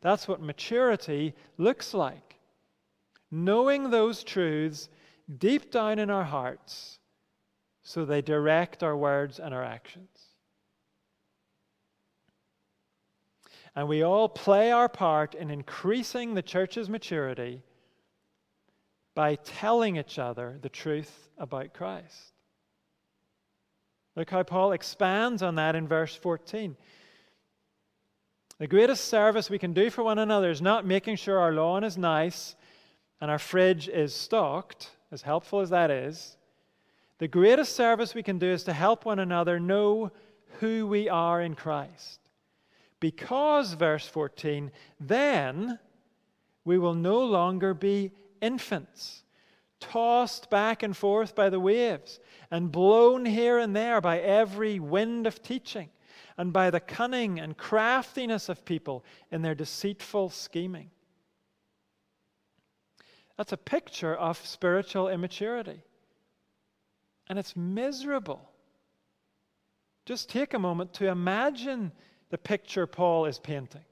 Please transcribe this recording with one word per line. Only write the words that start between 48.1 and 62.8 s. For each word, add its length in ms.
infants, 840
tossed 680
back 360
and 120
forth 380
by 160
the 100
waves, 600
and 180
blown 540
here 340
and 160
there 260
by 200
every 580
wind 480
of 160
teaching, 460
and 160
by 160
the 120
cunning 580
and 180
craftiness 920
of 160
people 400
in 100
their 140
deceitful 760
scheming. 600